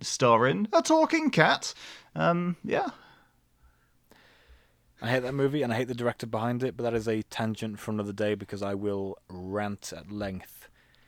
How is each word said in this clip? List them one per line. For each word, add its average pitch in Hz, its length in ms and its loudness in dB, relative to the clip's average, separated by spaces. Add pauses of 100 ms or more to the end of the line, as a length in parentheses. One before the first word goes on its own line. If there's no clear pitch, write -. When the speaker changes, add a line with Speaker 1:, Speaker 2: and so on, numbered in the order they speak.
Speaker 1:
star 120 460 6
in 190 260 2
A 330 100 8
Talking 320 480 4
Cat. - 440 2 (400)
Um, 175 500 0
yeah. 247 240 0 (2250)
Speaker 2:
I 117 80 -2
hate 127 100 2
that 127 140 -4
movie, 139 280 0
and 120 100 0
I 110 40 0
hate 123 120 -2
the 127 60 -6
director 120 320 -2
behind 117 360 -2
it, 127 140 -4
but 117 80 -6
that 117 100 0
is 110 120 0
a 110 160 0
tangent 110 560 -6
for - 120 -8
another 104 220 -2
day 104 220 0
because 101 280 -8
I 101 120 -2
will 98 420 -4 (120)
rant 98 680 -6
at 87 140 -16
length 101 580 -10 (400)